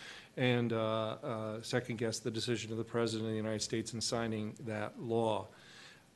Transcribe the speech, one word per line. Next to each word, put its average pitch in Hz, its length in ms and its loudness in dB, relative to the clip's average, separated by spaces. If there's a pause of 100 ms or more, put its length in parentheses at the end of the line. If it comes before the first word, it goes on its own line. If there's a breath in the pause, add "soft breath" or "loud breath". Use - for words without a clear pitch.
(380 loud breath)
and, 123 340 6
uh, 113 60 2 (440)
uh, 110 380 -4
second 120 380 0
guess 113 200 2
the 127 120 -2
decision 110 420 -2
of 110 60 -2
the 110 60 0
President 113 420 2
of 110 60 0
the 110 40 0
United 107 240 0
States 113 320 -2
in 117 80 -4
signing 110 600 0
that 110 380 -4
law. 113 480 2 (680 loud breath)